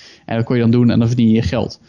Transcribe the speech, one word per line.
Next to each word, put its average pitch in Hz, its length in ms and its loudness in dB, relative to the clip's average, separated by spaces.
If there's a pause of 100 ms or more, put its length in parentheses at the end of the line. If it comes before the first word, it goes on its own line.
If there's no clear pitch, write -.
(260)
En 113 100 -8
dat 117 100 -2
kon 127 100 -2
je 120 60 0
dan 117 100 2
doen 120 180 4
en 104 100 0
dan 117 80 2
verdien 120 200 0
je 110 80 4
je 113 60 0
geld. - 480 -6